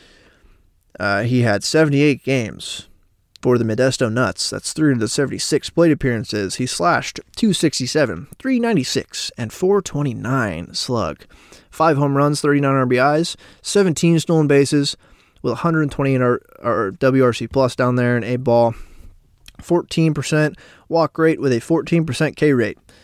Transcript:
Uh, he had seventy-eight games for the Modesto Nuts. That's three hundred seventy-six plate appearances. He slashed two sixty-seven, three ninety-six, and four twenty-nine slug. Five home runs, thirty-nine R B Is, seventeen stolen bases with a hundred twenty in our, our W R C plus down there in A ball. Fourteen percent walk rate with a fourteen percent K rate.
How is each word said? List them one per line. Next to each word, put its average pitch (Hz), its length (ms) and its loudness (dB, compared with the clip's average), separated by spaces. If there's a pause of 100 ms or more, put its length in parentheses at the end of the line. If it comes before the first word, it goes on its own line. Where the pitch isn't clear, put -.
(1000)
Uh, 101 240 -2
he 120 200 0
had 101 200 0
seventy-eight 147 600 2
games - 640 -6 (540)
for 123 160 2
the 117 60 -2
Modesto 120 460 0
Nuts. 110 380 -2
That's - 240 -10
three 151 200 2
hundred 110 180 0
seventy-six 139 580 -2
plate 165 240 4
appearances. 107 600 -4
He 127 100 -4
slashed - 560 -2 (160)
two 214 160 2
sixty-seven, 131 760 -2 (100)
three 262 200 -2
ninety-six, 208 800 -4
and 117 160 -8
four 190 300 0
twenty-nine 110 880 -4
slug. 98 540 -4 (440)
Five 156 280 0
home 139 180 0
runs, 147 240 2
thirty-nine 143 340 2
R 131 120 2
B 127 100 0
Is, 147 400 0 (240)
seventeen 170 600 2
stolen 160 260 2
bases 143 500 2 (460)
with 123 100 -2
a 110 40 -6
hundred 156 340 0
twenty 135 240 0
in 127 80 2
our, 123 180 2 (220)
our 104 300 -2
W 131 320 2
R 120 100 2
C 117 120 -8
plus 131 300 0
down 123 200 0
there 123 200 2
in 113 80 -2
A 123 120 -4
ball. 117 380 2 (840)
Fourteen 165 540 0
percent 151 420 0 (320)
walk 160 280 0
rate 160 240 2
with 131 120 0
a 117 80 0
fourteen 165 440 0
percent 156 320 -2
K 156 160 2
rate. 113 260 0 (260)